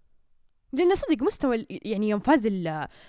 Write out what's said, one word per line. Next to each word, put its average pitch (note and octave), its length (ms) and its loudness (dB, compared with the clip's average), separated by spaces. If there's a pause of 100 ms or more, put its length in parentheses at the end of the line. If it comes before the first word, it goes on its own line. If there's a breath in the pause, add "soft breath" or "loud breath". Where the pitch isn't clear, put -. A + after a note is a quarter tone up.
(720)
لأن F4 220 2
صدق E4 280 0
مستوى C4+ 340 0
ال-، A3+ 140 -8
يعني G#3+ 380 -4
يوم G#3 120 0
فاز B3 260 4
ال-، E3 420 -4 (200 soft breath)